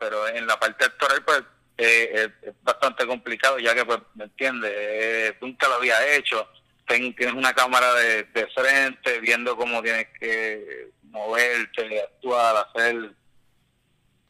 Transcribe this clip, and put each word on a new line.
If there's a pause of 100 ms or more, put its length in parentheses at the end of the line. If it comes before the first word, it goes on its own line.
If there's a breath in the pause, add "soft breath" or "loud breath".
pero
en
la
parte
actoral,
pues, (340)
eh,
es,
es
bastante
complicado,
ya
que,
pues, (160)
¿me
entiendes?
Eh,
nunca
lo
había
hecho. (380)
Ten-,
tienes
una
cámara
de,
de
frente,
viendo
cómo
tienes (120)
que (100)
moverte,
actuar,
hacer (1160)